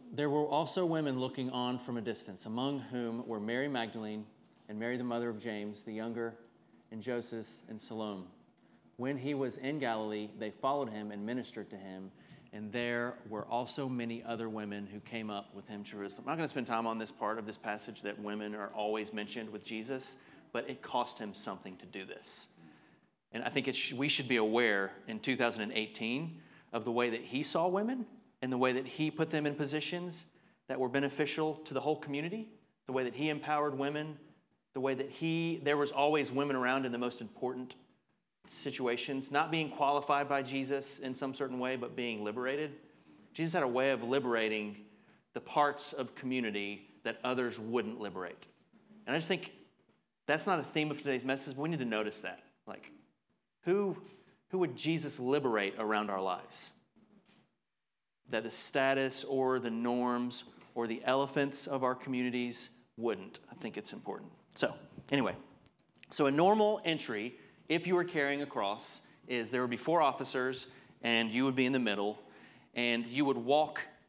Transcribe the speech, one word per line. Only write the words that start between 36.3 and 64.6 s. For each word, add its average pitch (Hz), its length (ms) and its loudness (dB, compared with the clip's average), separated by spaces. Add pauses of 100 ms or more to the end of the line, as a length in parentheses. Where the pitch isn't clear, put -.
women 139 240 2
around 131 300 4
in 123 60 0
the 120 60 0
most 123 240 -2
important 127 540 -4 (720)
situations, 131 840 -2
not 156 180 4
being 156 220 2
qualified 143 580 4
by 139 140 4
Jesus 135 560 -2
in 131 160 -4
some 135 180 -2
certain 131 240 -4
way, 127 200 0
but 120 180 -6
being 117 280 -2
liberated. 131 500 -2 (600)
Jesus 165 200 0
had 170 100 4
a 131 40 6
way 131 220 6
of 120 140 2
liberating 113 720 2 (580)
the 120 80 -6
parts 143 520 2
of 131 200 -4
community 104 720 -2 (160)
that 113 200 -2
others 123 340 0
wouldn't 113 420 0
liberate. 92 460 -6 (640)
And 127 80 2
I - 20 6
just 165 120 0
think 180 240 0 (760)
that's 156 180 4
not 180 140 4
a 135 40 0
theme 151 280 2
of 147 80 -4
today's 131 260 0
message, 135 300 0
but 139 80 -2
we 165 60 2
need 160 100 0
to 123 60 0
notice 110 340 0
that. 90 240 -8 (240)
Like, - 240 -12 (680)
who, 196 360 4 (520)
who 190 100 0
would 147 160 2
Jesus 151 440 0
liberate 123 600 4
around 107 320 2
our 95 100 0
lives - 480 -4 (1600)
that 117 140 0
the 113 80 -4
status 135 720 2
or 131 360 4
the 117 100 -2
norms 120 760 0 (280)
or 117 140 0
the 113 160 -4
elephants 139 640 2
of 135 160 0
our 127 100 4
communities 123 760 -2 (280)
wouldn't? 104 420 -2 (120)
I - 40 -16
think 107 220 -8
it's - 160 -6
important. - 380 -8 (240)
So, - 180 2 (380)